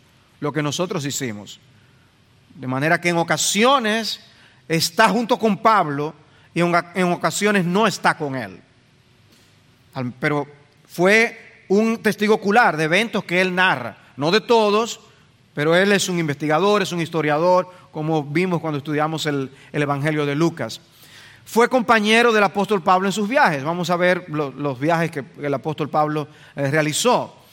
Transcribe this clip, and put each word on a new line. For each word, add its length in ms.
lo 100
que 100
nosotros 440
hicimos. 540
De 140
manera 340
que 80
en 80
ocasiones 1000
está 420
junto 300
con 180
Pablo 560
y 80
en 60
oca-, 260
en 180
ocasiones 540
no 220
está 280
con 200
él. 240
Al-, 240
pero 260
fue 840
un 280
testigo 380
ocular 420
de 60
eventos 400
que 180
él 140
narra, 420
no 120
de 120
todos, 580
pero 200
él 180
es 160
un 100
investigador, 640
es 80
un 100
historiador, 720
como 320
vimos 380
cuando 160
estudiamos 480
el, 240
el 100
Evangelio 460
de 80
Lucas. 440
Fue 220
compañero 640
del 100
apóstol 380
Pablo 260
en 40
sus 180
viajes. 340
Vamos 280
a 60
ver 320
lo-, 220
los 280
viajes 320
que 120
el 140
apóstol 360
Pablo, 380
eh, 160
realizó. 640